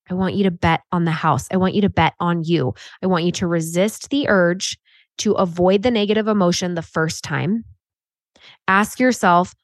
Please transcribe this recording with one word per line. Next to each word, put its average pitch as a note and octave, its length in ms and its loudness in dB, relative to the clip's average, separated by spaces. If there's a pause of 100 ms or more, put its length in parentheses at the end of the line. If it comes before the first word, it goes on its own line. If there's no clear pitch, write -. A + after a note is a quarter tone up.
I F#3 60 -8
want F#3 200 -2
you G3 100 0
to F#3+ 60 2
bet E3+ 400 0
on E3+ 140 0
the E3 60 0
house. D3+ 400 -2
I F#3 80 0
want F#3 160 0
you G3+ 80 2
to F#3+ 80 2
bet D#3+ 280 0
on E3+ 260 -2
you. D#3 300 0 (280)
I F#3 40 -2
want F3 180 0
you F3 80 0
to F#3 140 -4
resist E3+ 640 -2
the C#4 200 -2
urge F3+ 500 2 (400)
to G#3 140 0
avoid F#3 500 2
the B3 80 2
negative G#3+ 380 0
emotion F3+ 460 0
the E3 80 -6
first D#3+ 420 -4
time. E3 400 -4 (1040)
Ask G3+ 320 2
yourself, F#3+ 640 2